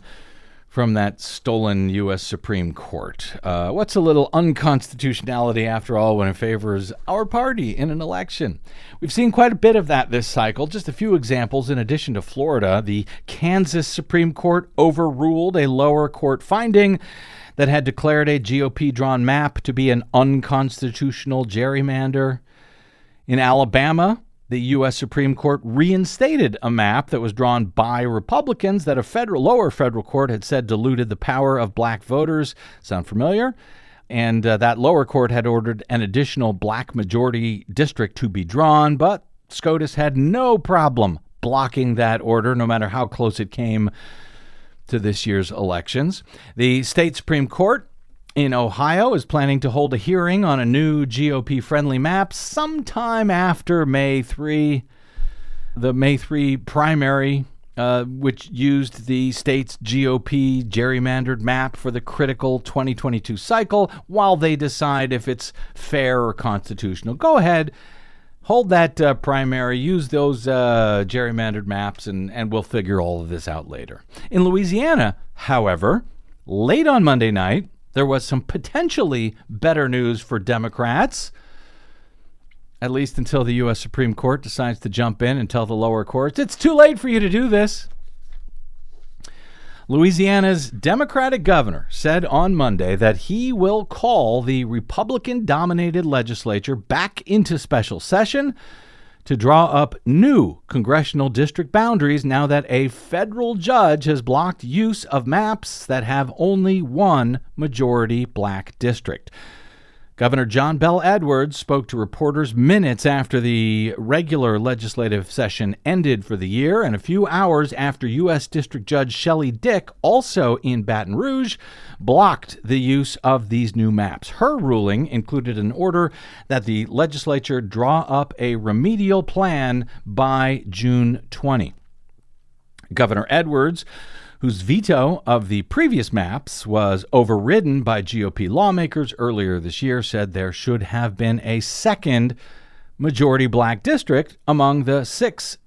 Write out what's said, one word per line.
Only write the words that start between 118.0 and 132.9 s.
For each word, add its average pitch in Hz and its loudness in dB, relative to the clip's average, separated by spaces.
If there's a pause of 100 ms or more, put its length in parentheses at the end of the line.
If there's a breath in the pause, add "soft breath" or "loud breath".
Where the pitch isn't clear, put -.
U 151 0
S 151 -2
District 135 -6
Judge 135 0
Shelley 156 0
Dick, 190 -2 (120)
also 190 2
in 123 -2
Baton 104 -2
Rouge, 262 -2 (420 loud breath)
blocked 156 2
the 123 0
use 131 0
of 131 2
these 117 0
new 110 2
maps. 104 -2
Her 285 0
ruling 120 0
included 120 -4
an 107 -2
order 175 0 (340 loud breath)
that 127 -2
the 110 -2
legislature 143 -2
draw 120 0
up 143 -2
a 123 -2
remedial 185 0
plan 139 -2 (180 loud breath)
by 131 0
June 120 0
twenty. 123 -2 (1200)